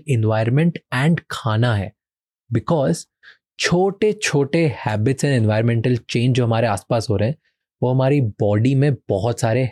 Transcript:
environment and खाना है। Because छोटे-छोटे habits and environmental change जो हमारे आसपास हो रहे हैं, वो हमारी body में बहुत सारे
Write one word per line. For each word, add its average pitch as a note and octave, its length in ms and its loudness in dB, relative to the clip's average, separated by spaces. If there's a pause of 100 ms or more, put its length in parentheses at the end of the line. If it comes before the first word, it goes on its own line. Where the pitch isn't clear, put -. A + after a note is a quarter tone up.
(120)
environment A#2 600 0 (220)
and D3+ 280 0 (100)
खाना A2 440 0
है। G2 180 -4 (600)
Because E3 520 0 (540)
छोटे-छोटे F3 1160 0 (120)
habits A2 320 0
and C#3 240 0
environmental A#2 540 0
change B2 340 -2
जो B2 140 2
हमारे A2+ 220 0
आसपास A2 420 -2
हो G2+ 80 2
रहे G#2+ 120 0
हैं, D#3 60 -4 (480)
वो B2 60 0
हमारी C3 320 2
body A2 540 0
में C#3 200 2 (140)
बहुत G#2+ 300 -2
सारे A#2+ 320 0